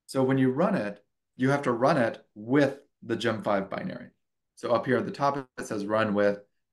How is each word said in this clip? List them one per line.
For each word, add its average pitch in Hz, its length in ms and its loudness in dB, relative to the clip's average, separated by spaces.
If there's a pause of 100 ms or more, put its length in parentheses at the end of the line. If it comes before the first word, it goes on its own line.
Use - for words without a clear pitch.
So 131 180 -2
when 131 140 2
you 127 140 4
run 180 240 0
it, 104 280 -4 (320)
you 131 140 0
have 143 140 0
to 123 100 0
run 135 240 2
it 113 360 -2
with 127 460 2 (240)
the 113 140 -2
Gem 110 260 -2
five 98 260 0
binary. - 380 -8 (480)
So 117 160 -6
up 113 140 2
here 127 100 2
at 107 100 0
the 107 60 -8
top, 139 260 -2
it 127 300 -12
says 104 180 -6
run 107 280 0
with 101 260 2 (340)